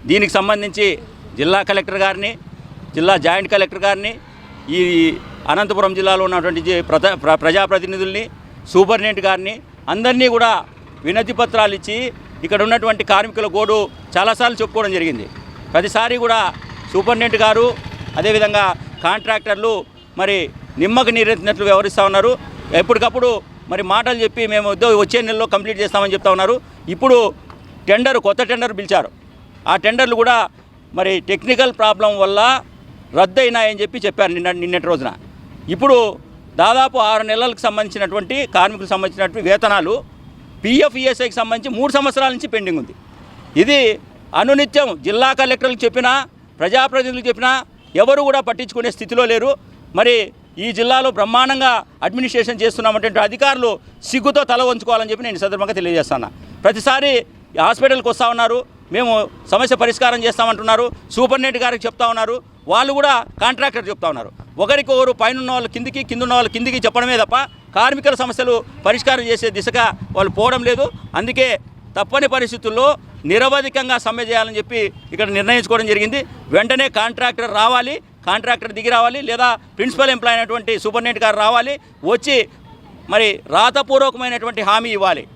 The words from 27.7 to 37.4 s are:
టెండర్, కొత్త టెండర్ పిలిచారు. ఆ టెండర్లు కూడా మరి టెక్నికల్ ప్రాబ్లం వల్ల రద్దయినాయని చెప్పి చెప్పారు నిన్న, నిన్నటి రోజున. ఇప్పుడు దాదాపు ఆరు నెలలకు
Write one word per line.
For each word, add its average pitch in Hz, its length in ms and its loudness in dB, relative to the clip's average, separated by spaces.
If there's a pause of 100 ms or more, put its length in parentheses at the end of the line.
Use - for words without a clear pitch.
టెండర్, 247 300 2
కొత్త 202 260 0
టెండర్ 233 340 -4
పిలిచారు. 196 320 0 (580)
ఆ 175 80 2
టెండర్లు 240 400 0
కూడా 233 320 2 (460)
మరి 190 260 -2
టెక్నికల్ 233 540 0
ప్రాబ్లం 208 460 2
వల్ల 208 420 2 (540)
రద్దయినాయని 214 680 2
చెప్పి 208 240 -6
చెప్పారు 196 260 0
నిన్న, 175 200 -2
నిన్నటి 175 360 -4
రోజున. 131 260 -2 (560)
ఇప్పుడు 233 480 4 (380)
దాదాపు 254 420 4
ఆరు 220 260 2
నెలలకు 220 360 -2